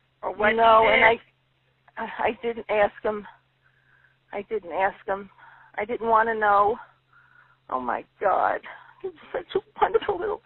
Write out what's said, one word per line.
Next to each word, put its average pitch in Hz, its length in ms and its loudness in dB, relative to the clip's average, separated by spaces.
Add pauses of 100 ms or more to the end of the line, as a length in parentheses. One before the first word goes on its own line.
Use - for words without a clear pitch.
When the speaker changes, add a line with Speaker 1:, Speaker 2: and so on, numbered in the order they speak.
(220)
Speaker 1:
or 180 120 -6
what 208 220 2
Speaker 2:
No, 226 260 6
Speaker 1:
he 220 80 4
did? 214 60 4
Speaker 2:
and 226 80 4
I, 226 100 6 (840)
I, 220 320 -6
I 240 140 -6
didn't 233 260 -8
ask 202 240 0 (100)
him. 208 220 -6 (1080)
I 202 100 -10
didn't - 300 -10
ask 190 340 -2
him. 196 240 -8 (480)
I 208 60 -4
didn't 226 240 -6
want 220 200 4
to 226 60 -2
know. 208 420 2 (960)
Oh 127 100 -4
my 120 240 -6 (160)
God, 180 400 0 (400)
he's 370 120 -12 (200)
such 359 220 -8
a 392 60 -2 (200)
wonderful 440 380 -2
little. - 280 -6